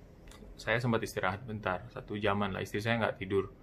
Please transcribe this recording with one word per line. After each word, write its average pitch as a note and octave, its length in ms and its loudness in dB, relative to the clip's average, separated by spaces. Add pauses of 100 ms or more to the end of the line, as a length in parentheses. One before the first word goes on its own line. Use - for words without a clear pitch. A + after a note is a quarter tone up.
(540)
Saya A2 240 0
sempat A#2 240 4
istirahat G2 400 0
bentar, G2+ 480 -2
satu - 240 -10
jaman G2+ 400 2
lah, G2 80 -2
istri G2 240 -2
saya A#2 160 2
nggak - 160 2
tidur. F#2+ 320 2 (140)